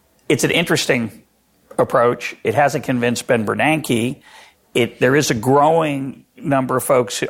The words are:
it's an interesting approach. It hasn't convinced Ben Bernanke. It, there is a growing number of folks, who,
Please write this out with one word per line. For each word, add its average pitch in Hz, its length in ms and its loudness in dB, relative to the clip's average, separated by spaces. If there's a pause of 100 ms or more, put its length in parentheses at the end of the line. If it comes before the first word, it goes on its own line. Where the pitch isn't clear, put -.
(280)
it's 151 160 2
an 147 80 0
interesting 135 720 -2 (540)
approach. 123 640 0
It 110 120 -2
hasn't 143 300 2
convinced 120 420 -2
Ben 117 180 0
Bernanke. 120 760 -2 (520)
It, 120 260 0
there 131 160 4
is 151 140 2
a 139 40 0
growing 143 880 0 (160)
number 135 380 -2
of 123 80 -2
folks, 123 360 0
who, 123 100 -4